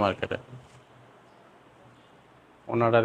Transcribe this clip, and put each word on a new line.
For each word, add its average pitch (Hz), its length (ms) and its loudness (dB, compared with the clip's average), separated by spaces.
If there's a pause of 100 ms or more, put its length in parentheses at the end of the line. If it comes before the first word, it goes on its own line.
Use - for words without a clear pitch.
মার্কেটে। - 360 -2 (2250)
ওনাটা 117 320 2